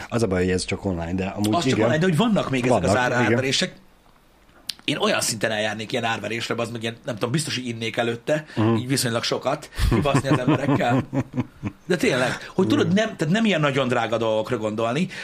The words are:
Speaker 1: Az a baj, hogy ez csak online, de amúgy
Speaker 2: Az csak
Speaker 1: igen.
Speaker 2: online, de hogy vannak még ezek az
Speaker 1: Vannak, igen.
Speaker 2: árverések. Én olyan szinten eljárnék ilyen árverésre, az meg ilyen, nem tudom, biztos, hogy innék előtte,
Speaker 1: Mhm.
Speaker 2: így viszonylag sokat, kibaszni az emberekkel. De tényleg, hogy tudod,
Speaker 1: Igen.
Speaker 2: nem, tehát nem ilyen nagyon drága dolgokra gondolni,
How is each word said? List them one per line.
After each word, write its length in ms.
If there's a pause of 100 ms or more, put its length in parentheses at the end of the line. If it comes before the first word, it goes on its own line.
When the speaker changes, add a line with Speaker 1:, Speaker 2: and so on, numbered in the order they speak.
Speaker 1:
Az 140
a 40
baj, 160
hogy 80
ez 140
csak 200
online, 280
de 120
amúgy 280
Speaker 2:
Az 100
csak 80
Speaker 1:
igen. 140
Speaker 2:
online, 140
de 60
hogy 120
vannak 320
még 160
ezek 180
az 100
Speaker 1:
Vannak, 140
igen. 140
Speaker 2:
árverések. 520 (1080)
Én 140
olyan 240
szinten 300
eljárnék 400
ilyen 120
árverésre, 540
az 120
meg 120
ilyen, 140 (100)
nem 100
tudom, 160
biztos, 240
hogy 120
innék 300
előtte, 480 (100)
Speaker 1:
Mhm. 200
Speaker 2:
így 120
viszonylag 360
sokat, 460 (200)
kibaszni 400
az 100
emberekkel. 640 (840)
De 100
tényleg, 580
hogy 140
tudod, 240
Speaker 1:
Igen. 140
Speaker 2:
nem, 120
tehát 160
nem 120
ilyen 160
nagyon 260
drága 300
dolgokra 400
gondolni, 500 (160)